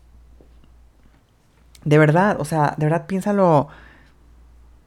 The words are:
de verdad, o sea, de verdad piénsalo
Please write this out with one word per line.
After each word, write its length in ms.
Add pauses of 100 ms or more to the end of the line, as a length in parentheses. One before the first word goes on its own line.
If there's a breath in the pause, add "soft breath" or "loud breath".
(1800)
de 140
verdad, 420
o 40
sea, 320
de 100
verdad 200
piénsalo 600 (1200 loud breath)